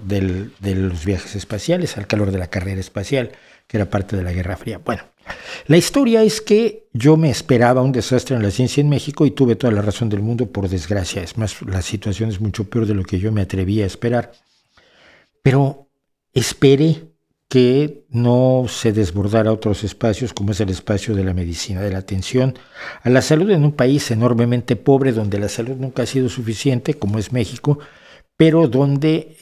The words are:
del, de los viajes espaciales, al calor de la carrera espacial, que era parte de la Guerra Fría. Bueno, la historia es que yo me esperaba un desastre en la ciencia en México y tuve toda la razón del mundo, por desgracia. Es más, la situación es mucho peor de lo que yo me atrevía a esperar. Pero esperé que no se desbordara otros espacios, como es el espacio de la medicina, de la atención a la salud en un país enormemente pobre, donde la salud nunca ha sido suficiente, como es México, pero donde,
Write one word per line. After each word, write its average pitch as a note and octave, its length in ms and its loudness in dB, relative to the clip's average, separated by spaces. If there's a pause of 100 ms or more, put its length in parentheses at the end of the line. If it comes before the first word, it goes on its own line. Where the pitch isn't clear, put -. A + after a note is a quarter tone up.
del, F#2+ 560 -4
de G2 160 -4
los F2+ 320 -2
viajes G2 300 -4
espaciales, D#3 600 -4
al G2+ 100 -8
calor G#2 240 0
de F#2+ 80 -2
la F2 100 -6
carrera F#2+ 320 -4
espacial, A2+ 500 -4 (360)
que A3 120 -2
era G3+ 100 0
parte G2+ 260 -4
de F#2+ 80 -2
la F2+ 100 -4
Guerra F2+ 260 -4
Fría. G#2 260 -10
Bueno, - 200 -6 (640)
la D#3+ 100 6
historia A3+ 440 4
es G#3+ 200 2
que G#3+ 500 0
yo C#3 240 4
me D#3+ 140 4
esperaba B2 500 4
un C3 120 2
desastre B2 440 0
en A2 60 0
la G2+ 80 2
ciencia B2+ 320 0
en D3 80 2
México C#3 340 0
y C3+ 60 4
tuve A#2 260 2
toda A#2+ 160 0
la G#2 80 2
razón G#2 300 -2
del G#2 100 -2
mundo, A2 300 -2
por G2 180 -4
desgracia. F#2 540 -4
Es - 160 -10
más, G#2+ 240 -4
la F#2 180 -4
situación G#2+ 480 -4
es F#2+ 120 -6
mucho G2+ 280 -4
peor A2+ 160 -2
de G#2+ 100 0
lo F#2+ 100 -2
que F#2 160 -4
yo A2 120 -2
me G#2+ 80 0
atrevía F#2+ 440 -2
a - 20 0
esperar. A#2 460 -4 (1080)
Pero C#3 480 2 (460)
esperé C#3 720 2 (440)
que C3 600 2
no B2+ 580 2
se - 260 -2
desbordara G#2 600 2
otros G#2+ 320 -2
espacios, A2 480 -2
como G2+ 200 -4
es G2+ 80 -2
el G2 100 -2
espacio G2+ 440 -4
de F#2+ 80 0
la F#2 120 -2
medicina, F2+ 480 -6
de G2+ 80 -4
la F#2 80 -4
atención A#2+ 600 -2 (440)
a A#2+ 80 2
la B2+ 100 6
salud D#3+ 300 2
en E3 120 4
un D3 100 4
país C#3 380 0
enormemente A#2+ 640 0
pobre, C3+ 380 2
donde G#2 260 -2
la G2+ 120 -4
salud B2 260 -6
nunca C3 280 -4
ha - 20 -2
sido B2+ 240 0
suficiente, A#2+ 640 -2
como G#2+ 240 -2
es G#2 120 -6
México, B2+ 480 -2 (600)
pero D#3+ 300 6
donde, C#3 720 0